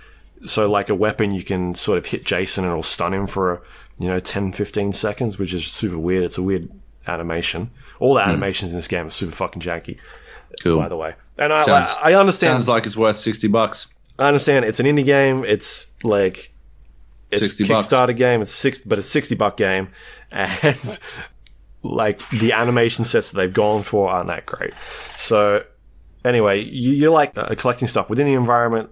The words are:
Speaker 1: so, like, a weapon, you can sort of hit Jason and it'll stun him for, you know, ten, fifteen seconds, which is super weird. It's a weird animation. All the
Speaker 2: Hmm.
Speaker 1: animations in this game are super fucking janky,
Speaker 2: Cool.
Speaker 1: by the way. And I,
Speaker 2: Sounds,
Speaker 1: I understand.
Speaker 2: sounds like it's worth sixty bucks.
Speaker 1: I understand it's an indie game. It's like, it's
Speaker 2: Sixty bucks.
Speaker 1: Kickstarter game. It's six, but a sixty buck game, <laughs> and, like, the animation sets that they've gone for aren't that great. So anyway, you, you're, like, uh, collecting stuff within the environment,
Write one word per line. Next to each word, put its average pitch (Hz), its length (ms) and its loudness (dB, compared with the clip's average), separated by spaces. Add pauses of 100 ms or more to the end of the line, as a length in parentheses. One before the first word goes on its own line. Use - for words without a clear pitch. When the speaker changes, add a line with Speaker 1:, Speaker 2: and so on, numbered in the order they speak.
(440)
Speaker 1:
so, 107 260 0
like, 101 200 0
a 107 40 0
weapon, 101 400 0
you 90 80 -6
can 90 320 -4
sort 101 240 0
of 85 80 -4
hit - 200 -6
Jason 95 380 -2
and 90 60 -2
it'll 82 120 -2
stun 87 320 -4
him 98 120 -2
for, 90 360 -2 (360)
you 90 100 -4
know, 92 120 -2
ten, 95 320 -4
fifteen 101 400 -4
seconds, 104 460 -4
which 92 160 -4
is 82 120 -6
super 90 320 -6
weird. 90 260 0
It's 85 140 -6
a 92 40 -4
weird 92 260 -2 (380)
animation. 85 640 -6 (300)
All 131 140 4
the 117 80 4
Speaker 2:
Hmm. 101 80 2
Speaker 1:
animations 98 420 -2
in 87 60 -6
this 85 100 -8
game 87 180 -4
are 80 40 -16
super 82 220 -6
fucking 92 300 -6
janky, 85 360 -8 (640)
Speaker 2:
Cool. 82 160 4
Speaker 1:
by 82 100 0
the 85 80 -6
way. 80 180 -6 (220)
And 147 160 0
I, 156 100 4
Speaker 2:
Sounds, 139 260 4 (140)
Speaker 1:
I 160 120 6
understand. 190 400 4
Speaker 2:
sounds 123 140 0
like 113 180 2
it's 104 100 -8
worth 110 220 4
sixty 107 300 -2
bucks. 107 380 0 (320)
Speaker 1:
I 139 100 4
understand 143 360 4
it's 110 160 -2
an 120 60 2
indie 147 180 4
game. 135 400 4
It's - 460 -2 (140)
like, 101 480 0 (760)
it's 101 120 0
Speaker 2:
Sixty 104 260 0
bucks. 110 200 2
Speaker 1:
Kickstarter 127 280 2
game. 123 260 2
It's 98 100 -6
six, - 280 -2
but 110 180 -2
a 101 40 -4
sixty - 320 -2
buck 101 220 0
game, 95 320 0 (220)
<laughs> - 220 -20
and, 127 680 -2 (840)
like, - 480 -2
the 113 220 2
animation 117 520 2
sets 113 260 0
that - 80 -16
they've 92 140 0
gone 104 300 2
for 98 260 0
aren't 92 200 -2
that 82 180 -8
great. - 260 -8 (440)
So 104 480 2 (600)
anyway, 107 380 2
you, 127 300 -2
you're, 143 200 4
like, 147 240 2
uh, 110 200 -4
collecting 120 320 -2
stuff 98 200 0
within 123 180 0
the 143 80 4
environment, 120 580 2